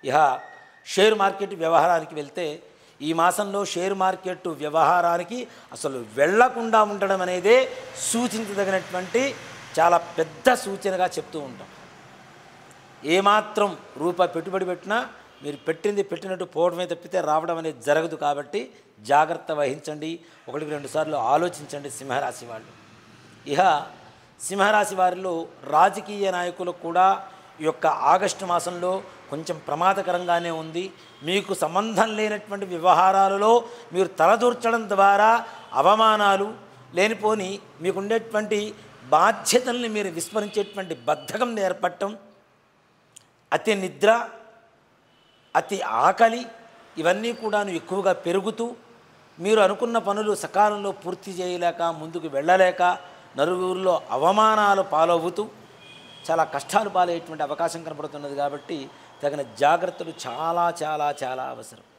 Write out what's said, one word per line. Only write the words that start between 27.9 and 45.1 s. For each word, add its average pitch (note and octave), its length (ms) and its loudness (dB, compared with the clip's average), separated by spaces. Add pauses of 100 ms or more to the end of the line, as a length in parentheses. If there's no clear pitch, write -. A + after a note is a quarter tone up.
ఆగస్టు F#3+ 380 0
మాసంలో F3 420 -2 (380)
కొంచెం D#3+ 260 -8 (100)
ప్రమాదకరంగానే F3 960 0
ఉంది. D#3+ 240 -8 (440)
మీకు F#3+ 240 -2 (120)
సంబంధం G3+ 440 0 (100)
లేనటువంటి G#3 560 -6
వ్యవహారాలలో F#3+ 760 4 (440)
మీరు F3+ 140 2 (120)
తలదూర్చడం A#3 640 4 (120)
ద్వారా G3+ 360 6 (500)
అవమానాలు, G#3 680 4 (480)
లేనిపోని G#3 540 0 (320)
మీకుండేటువంటి G#3 760 -2 (560)
బాధ్యతల్ని A#3+ 840 2
మీరు G3 220 -4
విస్మరించేటువంటి G3+ 760 -6 (140)
బద్ధకం A3 440 -2 (140)
ఏర్పడటం, F3+ 440 -4 (1400)
అతి D#3+ 300 0
నిద్ర, F3+ 280 2 (1400)